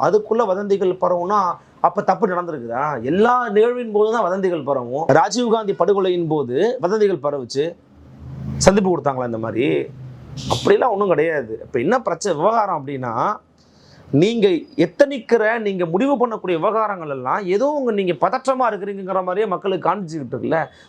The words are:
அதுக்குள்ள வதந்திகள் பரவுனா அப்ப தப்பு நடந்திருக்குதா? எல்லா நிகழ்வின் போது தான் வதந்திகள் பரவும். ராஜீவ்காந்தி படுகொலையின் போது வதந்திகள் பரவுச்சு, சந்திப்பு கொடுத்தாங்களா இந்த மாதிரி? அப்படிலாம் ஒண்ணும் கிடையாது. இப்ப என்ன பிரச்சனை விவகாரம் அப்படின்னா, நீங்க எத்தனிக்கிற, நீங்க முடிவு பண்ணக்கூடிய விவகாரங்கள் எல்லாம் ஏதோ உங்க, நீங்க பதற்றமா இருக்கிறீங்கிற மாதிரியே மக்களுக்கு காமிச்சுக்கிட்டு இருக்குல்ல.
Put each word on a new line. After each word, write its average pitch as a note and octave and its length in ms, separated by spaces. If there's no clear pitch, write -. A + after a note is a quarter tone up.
அதுக்குள்ள G#3 460
வதந்திகள் G3 460
பரவுனா F3+ 640
அப்ப E3+ 220
தப்பு F#3+ 240
நடந்திருக்குதா? D3 760
எல்லா A3+ 460
நிகழ்வின் A3+ 440
போது G#3+ 200
தான் A#3 100
வதந்திகள் F3+ 400
பரவும். C3+ 460
ராஜீவ்காந்தி G#3 720
படுகொலையின் F3+ 480
போது D3+ 540
வதந்திகள் G3 360
பரவுச்சு, C#3 600
சந்திப்பு F#3 420
கொடுத்தாங்களா B2+ 260
இந்த A#2 140
மாதிரி? B2+ 480
அப்படிலாம் A#3 400
ஒண்ணும் G3+ 180
கிடையாது. D3 540
இப்ப - 180
என்ன A3+ 220
பிரச்சனை E3+ 360
விவகாரம் F#3+ 480
அப்படின்னா, C3+ 500
நீங்க G3+ 380
எத்தனிக்கிற, A#3 840
நீங்க G3 280
முடிவு A#3+ 420
பண்ணக்கூடிய A3 140
விவகாரங்கள் F#3 640
எல்லாம் C#3 380
ஏதோ G3+ 200
உங்க, C#4 260
நீங்க G3 200
பதற்றமா B3+ 500
இருக்கிறீங்கிற G3 500
மாதிரியே F#3 340
மக்களுக்கு F3+ 420
காமிச்சுக்கிட்டு E3 440
இருக்குல்ல. C3 340